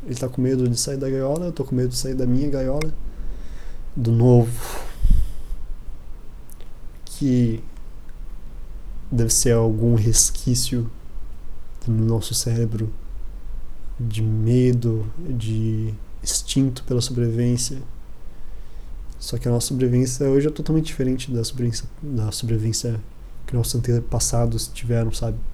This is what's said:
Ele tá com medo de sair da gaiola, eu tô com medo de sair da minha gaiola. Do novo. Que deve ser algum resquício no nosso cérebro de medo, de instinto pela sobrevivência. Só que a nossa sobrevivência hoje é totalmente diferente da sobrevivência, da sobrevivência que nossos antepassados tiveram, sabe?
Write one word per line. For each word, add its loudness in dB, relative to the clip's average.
Ele -6
tá -4
com -2
medo 2
de 2
sair -2
da -2
gaiola, 0
eu -4
tô -4
com -2
medo 2
de -2
sair -2
da 2
minha 4
gaiola. 2
Do 2
novo. 8
Que 2
deve 2
ser 4
algum 4
resquício 2
no 4
nosso 0
cérebro 0
de -2
medo, 4
de 0
instinto 0
pela 0
sobrevivência. 0
Só -6
que -2
a 2
nossa 0
sobrevivência 2
hoje 4
é 0
totalmente 0
diferente -2
da -2
sobrevivência, -2
da -2
sobrevivência -2
que -4
nossos 0
antepassados 0
tiveram, 0
sabe? -2